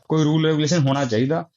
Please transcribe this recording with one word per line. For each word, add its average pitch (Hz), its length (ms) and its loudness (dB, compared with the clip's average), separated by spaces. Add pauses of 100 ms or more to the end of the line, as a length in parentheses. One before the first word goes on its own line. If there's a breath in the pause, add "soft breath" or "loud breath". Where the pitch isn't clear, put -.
ਕੋਈ 156 140 0
ਰੂਲ 156 220 2
ਰੈਗੂਲੇਸ਼ਨ 151 420 0
ਹੋਣਾ 139 180 0
ਚਾਹੀਦਾ, 131 520 -2